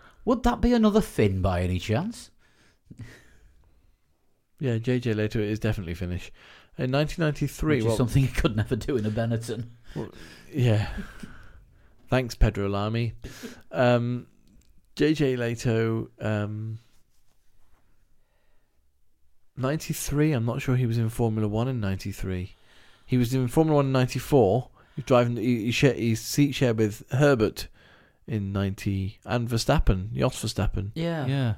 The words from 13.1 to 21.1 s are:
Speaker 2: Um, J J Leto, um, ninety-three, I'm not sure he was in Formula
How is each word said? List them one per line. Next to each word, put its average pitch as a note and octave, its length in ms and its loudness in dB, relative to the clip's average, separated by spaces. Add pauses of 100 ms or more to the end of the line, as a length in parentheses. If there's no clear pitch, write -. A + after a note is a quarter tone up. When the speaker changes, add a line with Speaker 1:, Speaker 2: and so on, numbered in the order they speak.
Speaker 2:
Um, B2 580 2 (680)
J D3+ 180 4
J C#3+ 220 2
Leto, A2+ 760 0 (120)
um, G#2+ 580 -4 (2750)
ninety-three, D3 760 0
I'm A#2 140 0
not A#2+ 160 -4
sure B2+ 140 0
he B2+ 100 2
was A2+ 120 0
in A2+ 120 0
Formula A2 380 0